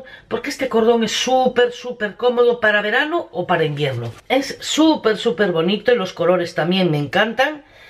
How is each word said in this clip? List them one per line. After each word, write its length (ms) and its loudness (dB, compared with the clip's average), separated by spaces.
porque 220 -6
este 180 -4
cordón 360 4
es 80 -2
súper, 600 2
súper 440 -10
cómodo 440 2
para 220 2
verano 500 -2
o 140 -6
para 180 2
invierno. 480 -4
Es 320 -2
súper, 560 2
súper 360 0
bonito 400 0
y 40 4
los 160 -4
colores 420 0
también 360 2
me 80 0
encantan. 640 -2